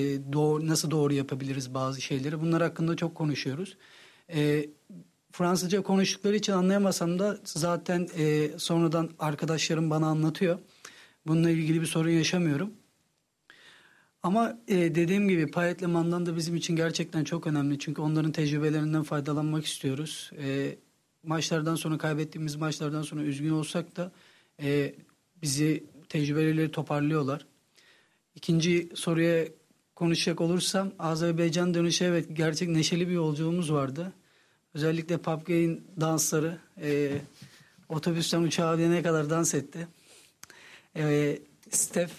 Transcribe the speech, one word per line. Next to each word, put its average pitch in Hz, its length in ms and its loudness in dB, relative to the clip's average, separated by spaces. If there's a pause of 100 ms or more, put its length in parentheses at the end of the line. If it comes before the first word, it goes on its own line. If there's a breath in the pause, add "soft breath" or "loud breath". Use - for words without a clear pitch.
(340)
doğru, 151 340 2
nasıl 156 240 0
doğru 147 220 2
yapabiliriz 135 600 -4
bazı 131 280 -4
şeyleri. 147 400 -4
Bunlar 165 200 2
hakkında 165 340 0
çok 165 200 -4
konuşuyoruz. 151 600 -4 (560 loud breath)
E, 147 320 2 (640)
Fransızca 185 520 0
konuştukları 190 520 2
için 208 180 0
anlayamasam 185 680 2
da 202 240 0
zaten, 170 640 -2 (100)
e, 151 400 2
sonradan 165 520 2 (100)
arkadaşlarım 156 680 0
bana 156 180 2
anlatıyor. 160 520 2 (680 loud breath)
Bununla 165 220 4
ilgili 160 320 2
bir 165 40 -2
sorun 165 240 0
yaşamıyorum. 165 640 2 (1500 loud breath)
Ama, 226 340 0 (100)
e, 202 80 2
dediğim 175 540 4
gibi 160 220 2
Payet'le 175 360 0
Mandanda 170 480 2
bizim 170 200 -2
için 165 200 0
gerçekten 160 480 -2
çok 165 240 -4
önemli. 143 320 0
Çünkü 156 220 -6
onların 156 300 0
tecrübelerinden 156 720 0
faydalanmak 151 600 -2
istiyoruz. 143 720 -6
E, 139 380 -4 (480)
maçlardan 160 520 0
sonra, 160 220 -2
kaybettiğimiz 156 580 -4
maçlardan 151 460 -4
sonra 147 200 -8
üzgün 147 300 -2
olsak 156 440 -2
da... 180 160 -6 (520 soft breath)
e, 143 320 0 (460)
bizi 151 420 0 (260)
tecrübelileri 156 640 0
toparlıyorlar. 147 720 0 (920 soft breath)
İkinci 170 580 2
soruya 165 520 2 (500)
konuşacak 165 460 0
olursam, 185 580 0
Azerbaycan 170 720 0
dönüşü, 170 320 2
evet, 170 280 2
gerçek 160 360 0
neşeli 170 380 2
bir 180 60 -2
yolculuğumuz 160 600 0
vardı. 147 400 -2 (600 soft breath)
Özellikle 160 440 0
Pape 165 360 -4
Gay'in 170 300 2 (180)
dansları, 160 560 0 (240)
e, 143 300 0 (800 loud breath)
otobüsten 165 520 0
uçağa 165 360 2
binene 170 260 4
kadar 156 260 2
dans 165 240 0
etti. 165 340 -6 (1080 loud breath)
E, 147 420 2 (320)
Steph, - 500 -2